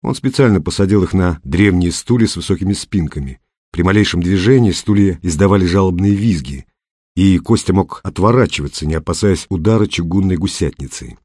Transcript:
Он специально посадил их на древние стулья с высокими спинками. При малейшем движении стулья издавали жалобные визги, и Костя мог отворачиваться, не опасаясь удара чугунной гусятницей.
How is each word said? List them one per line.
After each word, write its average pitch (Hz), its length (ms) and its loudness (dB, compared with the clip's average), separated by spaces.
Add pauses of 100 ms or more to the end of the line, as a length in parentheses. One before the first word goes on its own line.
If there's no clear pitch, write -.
Он 135 140 -4
специально 123 480 2
посадил 95 420 0
их - 80 -6
на 90 320 0
древние 90 480 2
стулья 117 340 0
с - 100 -4
высокими 92 360 -4
спинками. 73 680 -6 (320)
При 87 120 -4
малейшем 95 400 2
движении 98 500 2
стулья 101 480 0
издавали 92 460 2
жалобные 95 480 2
визги, 73 500 -2 (520)
и 95 220 4
Костя 113 360 0
мог 92 280 -2
отворачиваться, 92 840 -2
не 78 80 -2
опасаясь 85 560 -2
удара 104 360 0
чугунной 92 520 -2
гусятницей. - 880 -6